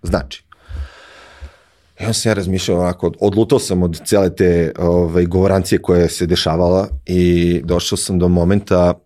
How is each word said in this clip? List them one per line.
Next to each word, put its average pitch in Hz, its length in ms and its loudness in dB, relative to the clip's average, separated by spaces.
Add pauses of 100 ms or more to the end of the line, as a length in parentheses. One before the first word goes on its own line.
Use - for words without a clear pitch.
znači? - 420 -6 (1500)
I - 100 -16
onda 107 100 -4
sam 110 180 -2
ja 107 40 2
razmišljao 92 460 -2
onako, 87 400 -2
odlutao 107 380 2
sam 90 240 -2
od 85 200 -2
cele 98 340 0
te, 85 420 2
ovaj, 87 480 2
govorancije 95 520 0
koja 87 300 2
se 90 180 -4
dešavala 90 640 0 (180)
i 87 560 2
došao 87 360 -2
sam 92 200 -4
do 90 100 2
momenta 90 680 2 (120)